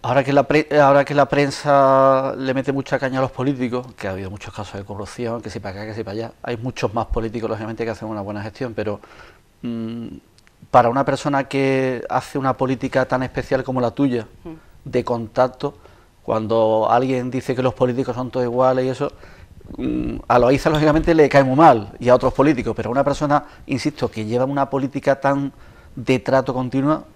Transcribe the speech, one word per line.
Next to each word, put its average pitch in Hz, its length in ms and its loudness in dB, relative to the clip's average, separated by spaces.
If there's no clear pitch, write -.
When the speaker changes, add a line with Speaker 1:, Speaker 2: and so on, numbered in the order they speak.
Speaker 1:
Ahora 131 200 2
que 139 100 -2
la 139 120 6
pre-, 151 240 2
ahora 139 240 6
que 143 100 -4
la 143 120 4
prensa 135 1120 4
le 131 160 -2
mete 135 180 -2
mucha 139 260 -2
caña 131 200 -4
a 131 40 0
los 127 100 -2
políticos, 127 540 -4
que 107 100 -10
ha 95 60 -4
habido 95 180 -8
muchos - 240 -14
casos 98 260 -12
de 101 60 -12
corrupción, 113 560 -8
que 107 80 -12
si 120 80 -12
para 98 240 -10
acá, 110 40 -12
que 110 80 -12
si 110 100 -8
para 98 80 -10
allá, 113 200 -8
hay 120 140 -6
muchos 117 380 -6
más 113 120 -2
políticos, 110 440 -6
lógicamente, 110 340 -6
que 113 60 -4
hacen 110 180 -10
una 107 120 -8
buena 101 220 -8
gestión, 110 320 -10
pero, 104 260 -6
mm, 117 440 -8
para 120 180 6
una 131 160 0
persona 139 400 -2
que 131 640 0
hace 131 300 -4
una 131 180 0
política 131 500 0
tan 131 180 -2
especial 127 400 -4
como 127 160 -2
la 117 100 0
tuya, 123 360 -2
Speaker 2:
Mm. 165 60 -14
Speaker 1:
de 123 200 -2
contacto, 123 720 -2
cuando 110 680 2
alguien 127 400 0
dice 127 260 -4
que 127 60 -2
los 127 120 0
políticos 123 400 -2
son 127 160 -8
todos 127 160 -2
iguales 127 380 2
y 131 60 0
eso, 143 220 -4
mm, 123 400 -4
a 123 100 6
Loaiza, 135 320 4
lógicamente, 156 440 2
le 151 140 6
cae 139 140 6
muy 131 140 2
mal, 131 420 6
y 120 100 0
a 123 60 8
otros 127 200 2
políticos, 123 420 2
pero 107 120 -6
a 113 40 -6
una 135 120 0
persona, 143 400 0
insisto, 135 440 -4
que 110 140 -8
lleva 120 200 0
una 139 260 -2
política 135 500 -2
tan 139 320 -2
de 127 240 0
trato 131 340 0
continuo 131 500 -2